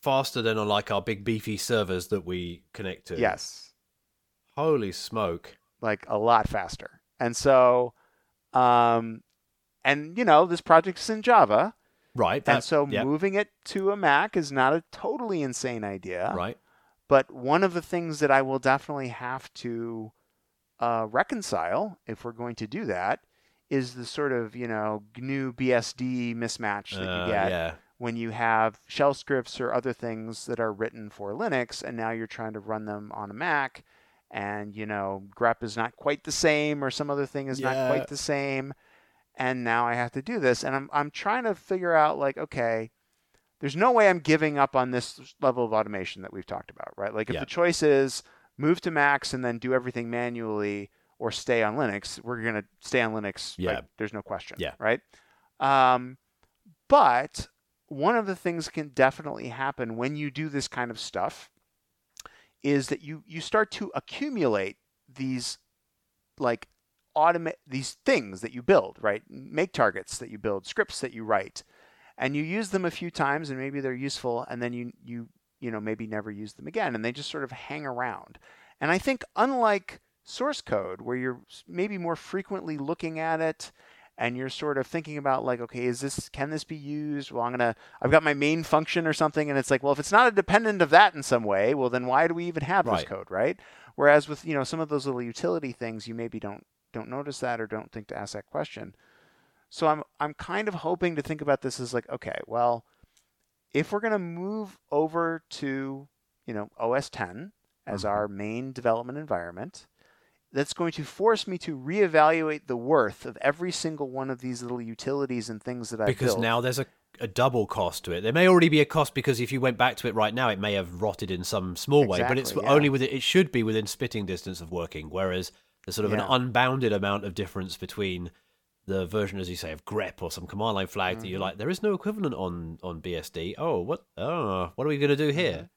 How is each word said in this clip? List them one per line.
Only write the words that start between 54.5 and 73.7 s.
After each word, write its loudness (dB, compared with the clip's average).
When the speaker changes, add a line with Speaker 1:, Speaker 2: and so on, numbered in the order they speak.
Speaker 1:
Yeah. -6
Speaker 2:
right? 2
Um, 4
but 6
one 2
of 0
the -2
things -4
can -6
definitely 0
happen -4
when -4
you -6
do -6
this -4
kind -6
of -10
stuff -6
is 2
that -4
you, -14
you -12
start 0
to -8
accumulate -2
these, -6
like, 0
automa-, 2
these -8
things 0
that -8
you -10
build, 4
right? 0
Make -4
targets 0
that -12
you -14
build, -4
scripts -4
that -6
you -10
write, 0
and 0
you 0
use -4
them 0
a 0
few -10
times, 0
and -6
maybe -6